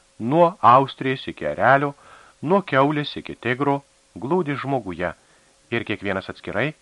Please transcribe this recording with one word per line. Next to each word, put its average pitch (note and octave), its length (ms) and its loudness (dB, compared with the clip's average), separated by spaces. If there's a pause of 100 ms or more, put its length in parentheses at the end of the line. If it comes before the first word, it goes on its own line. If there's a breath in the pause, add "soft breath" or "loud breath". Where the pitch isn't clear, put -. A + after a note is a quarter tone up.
(200 soft breath)
nuo D3 280 2 (140)
austrės C3 680 4
iki D#2+ 240 -8
erelio, C3+ 420 2 (460 loud breath)
nuo F#3 220 0
kiaulės C#3+ 560 0
iki - 180 -12
tigro, C#3 460 -2 (340)
glūdi C#3+ 400 -2
žmoguje, G2 560 -4 (600 soft breath)
ir A#2 180 -4
kiekvienas F#2+ 420 -4
atskirai G#2 380 -4 (120)